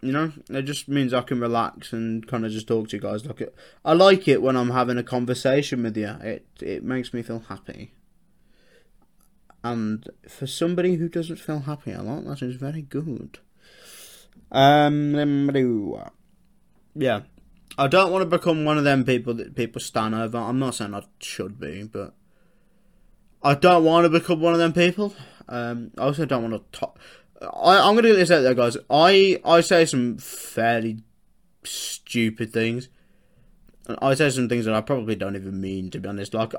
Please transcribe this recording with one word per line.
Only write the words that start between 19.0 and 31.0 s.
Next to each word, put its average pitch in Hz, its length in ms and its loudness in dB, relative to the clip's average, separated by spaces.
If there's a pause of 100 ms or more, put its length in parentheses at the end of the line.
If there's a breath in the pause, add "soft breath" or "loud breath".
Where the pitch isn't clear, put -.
people 120 300 0
that - 200 -12
people 113 240 -6
stan 110 360 -4
over. 113 220 -4
I'm 117 200 -4
not 131 160 -2
saying 101 220 -8
I 101 80 -10 (160)
should 104 400 -10
be, 85 240 -12
but 101 320 -12 (1300)
I 143 100 4
don't 175 300 6
wanna 165 260 6
become 165 320 0
one 170 120 4
of 170 60 2
them 165 140 0
people. 180 400 0 (340 loud breath)
Um, 120 480 -8
I 98 100 -10
also 143 200 -2
don't 131 160 -2
wanna 113 200 -6 (100)
to-, - 180 -8 (520 soft breath)
I, - 360 4 (100)
I'm 208 80 6
gonna 233 140 6
get 214 60 8
this 180 160 4
out 160 100 6
there, 127 140 4
guys. 120 220 2 (120)
I, 190 560 6
I 170 160 6
say 170 240 4
some 123 320 -2
fairly 113 840 -4 (600)